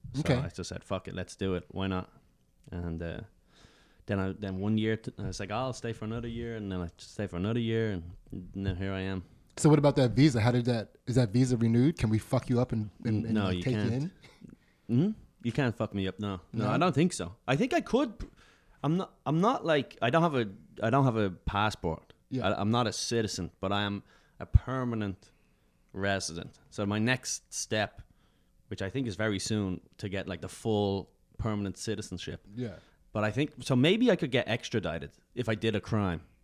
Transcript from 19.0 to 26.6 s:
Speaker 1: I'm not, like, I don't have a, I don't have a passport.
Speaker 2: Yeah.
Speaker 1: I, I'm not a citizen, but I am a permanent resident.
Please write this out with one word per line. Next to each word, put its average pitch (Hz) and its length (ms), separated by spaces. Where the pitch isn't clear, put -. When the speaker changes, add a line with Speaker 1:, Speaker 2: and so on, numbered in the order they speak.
Speaker 1:
I'm 151 140
not, 226 240
like, 151 380
I - 80
don't 165 120
have 165 120
a, 117 140
I 113 80
don't 139 140
have 117 120
a 101 140
passport. 101 840
Speaker 2:
Yeah. 120 200
Speaker 1:
I, 98 100
I'm 104 100
not 120 160
a 98 60
citizen, 107 580
but 98 120
I 101 100
am 101 200
a - 60
permanent 117 840
resident. 95 680